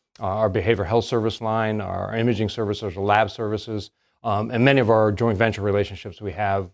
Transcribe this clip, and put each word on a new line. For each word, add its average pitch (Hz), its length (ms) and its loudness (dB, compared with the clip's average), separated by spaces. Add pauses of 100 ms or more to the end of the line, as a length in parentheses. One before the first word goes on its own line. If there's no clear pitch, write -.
(200)
uh, 101 60 -8
our 104 240 0
behavioral 98 360 0
health 113 200 0
service 113 360 -2
line, 110 400 -2
our 95 340 -6
imaging 113 340 2
services, 101 480 -4
our 98 60 -4
lab 104 280 4
services, 107 600 -6 (320)
um, 107 280 -2
and 120 120 2
many 135 180 6
of 110 80 2
our 110 220 6
joint 104 260 0
venture 110 240 2
relationships 101 600 -2
we 101 100 -6
have, 98 420 -2